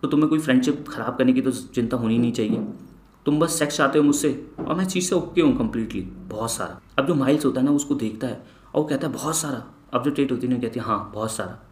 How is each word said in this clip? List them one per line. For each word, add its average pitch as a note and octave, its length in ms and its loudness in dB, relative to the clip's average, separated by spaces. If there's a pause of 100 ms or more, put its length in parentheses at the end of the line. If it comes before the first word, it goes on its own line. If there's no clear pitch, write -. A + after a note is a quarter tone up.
तो D3+ 60 -2
तुम्हें D3+ 220 4
कोई D#3 100 2
friendship C#3 500 2
ख़राब A#2 280 -6
करने B2+ 160 4
की B2+ 80 2
तो C3 100 0
चिंता A#2 460 -2
होनी A2+ 200 0
नहीं A#2+ 140 2
चाहिए। - 360 -2 (580)
तुम D3 140 2
बस D#3+ 200 0
sex D3 180 -2
चाहते C#3+ 220 4
हो D3 60 6
मुझसे C#3+ 460 2 (160)
और D#3 80 0
मैं F#3 120 0
इस - 60 -6
चीज़ F3+ 100 0
से F#3+ 120 0
ओके - 260 0
हूँ C#3 160 6
completely, A2 440 -2
बहुत G#2+ 500 -8
सारा।" F2+ 300 -8 (180)
अब C3+ 80 2
जो E3+ 80 2
miles C#3 300 4
होता B2+ 160 2
है C3 40 4
ना, D3 60 4
उसको C#3+ 240 2
देखता A2+ 320 -4
है - 160 -8 (300)
और A2 80 2
वो G#2+ 60 0
कहता D3 200 -2
है, C3 60 -4
"बहुत D#3 220 -4
सारा?" C3 280 -4 (300)
अब B2 100 0
जो C#3+ 80 2
date C#3 200 0
होती B2 160 -2
है B2+ 60 0
ना, B2 60 0
कहती A#2 200 -4
है, A2 60 -6
"हाँ, G#2 300 -2
बहुत G#2+ 160 -4
सारा।" G2 400 -8